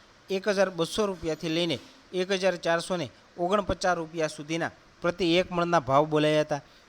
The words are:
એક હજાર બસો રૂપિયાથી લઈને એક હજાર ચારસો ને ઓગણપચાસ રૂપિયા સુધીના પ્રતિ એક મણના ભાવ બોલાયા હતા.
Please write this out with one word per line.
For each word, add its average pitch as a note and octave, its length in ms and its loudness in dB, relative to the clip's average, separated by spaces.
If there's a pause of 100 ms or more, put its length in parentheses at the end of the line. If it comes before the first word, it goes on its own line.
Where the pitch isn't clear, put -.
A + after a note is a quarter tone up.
(300)
એક F#3+ 180 -4
હજાર F#3+ 240 2
બસો E3 340 -2
રૂપિયાથી E3 520 -4
લઈને E3 200 0 (360)
એક F#3 180 -2
હજાર F#3 260 0
ચારસો E3+ 400 -2
ને D3+ 100 -4 (300)
ઓગણપચાસ F3+ 600 0
રૂપિયા D#3+ 400 -4
સુધીના D#3 340 -4 (300)
પ્રતિ F3 240 -2 (120)
એક F3+ 140 2
મણના F3 360 2
ભાવ C#3 200 6
બોલાયા D3+ 400 2
હતા. C#3+ 180 -4 (240)